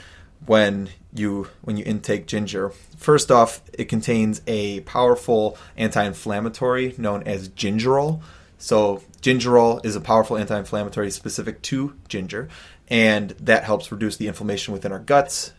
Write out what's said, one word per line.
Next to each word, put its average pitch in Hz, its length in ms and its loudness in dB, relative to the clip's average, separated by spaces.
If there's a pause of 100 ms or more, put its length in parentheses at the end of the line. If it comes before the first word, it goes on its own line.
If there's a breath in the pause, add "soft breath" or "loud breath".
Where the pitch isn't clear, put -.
(460 loud breath)
when 101 440 2 (240)
you, 101 340 -4 (140)
when 110 140 -6
you 104 80 -6
intake 104 420 -4
ginger. 101 440 -4 (260 loud breath)
First 147 340 4
off, 117 320 6 (100)
it 120 120 -6
contains 110 640 -2
a 104 340 -4
powerful 120 760 2 (200 loud breath)
anti-inflammatory 113 1200 -2
known 104 260 -2
as 95 240 -6
gingerol. 131 720 0 (380 loud breath)
So 104 440 2 (180)
gingerol 120 640 4
is 107 120 -4
a 101 40 -4
powerful 110 360 2
anti-inflammatory 104 760 -4
specific - 520 -10
to 139 320 -4 (140)
ginger, 104 400 -8 (400 loud breath)
and 107 420 2 (100)
that 110 240 4
helps 107 280 -2
reduce 107 240 -4
the 107 120 -6
inflammation 101 440 -6
within 98 200 -6
our 95 60 -8
guts - 600 0